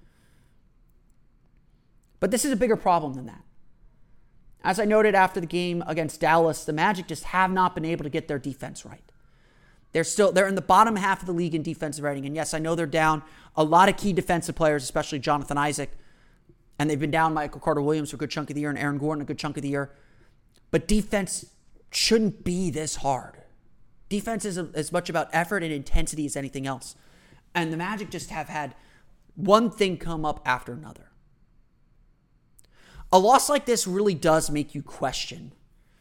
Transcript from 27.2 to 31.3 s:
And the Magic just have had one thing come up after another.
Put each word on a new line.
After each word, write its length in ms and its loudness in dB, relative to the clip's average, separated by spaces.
And 160 -2
the 60 -6
Magic 320 -6
just 220 -10
have 180 -8
had 260 -8
one 340 4
thing 280 -2
come 280 -6
up 200 -4
after 280 -2
another. 300 -16